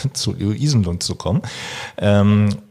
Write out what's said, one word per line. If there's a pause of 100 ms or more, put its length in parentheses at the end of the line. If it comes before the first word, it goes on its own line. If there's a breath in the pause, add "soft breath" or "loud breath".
<laughs>
zu
Leo
Isenlund
zu
kommen. (560 loud breath)
Ähm, (220)